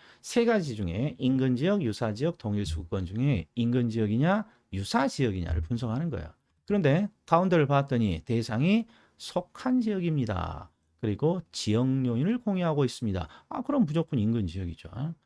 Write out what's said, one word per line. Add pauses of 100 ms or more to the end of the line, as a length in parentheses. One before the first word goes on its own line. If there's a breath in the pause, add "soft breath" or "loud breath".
(200 soft breath)
세
가지
중에
인근
지역,
유사
지역,
동일
수급권
중에
인근
지역이냐, (260 soft breath)
유사
지역이냐를
분석하는
거예요. (380)
그런데 (180)
가운데를
봤더니
대상이 (320 soft breath)
속한
지역입니다. (300)
그리고 (100)
지역 (200)
요인을
공유하고
있습니다. (220 loud breath)
아,
그럼
무조건
인근
지역이죠. (360)